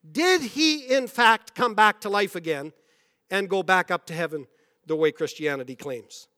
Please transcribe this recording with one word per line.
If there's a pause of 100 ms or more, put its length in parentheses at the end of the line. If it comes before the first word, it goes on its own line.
(120)
did
he
in
fact
come
back
to
life
again (580)
and
go
back
up
to
heaven (380)
the
way
Christianity
claims? (100)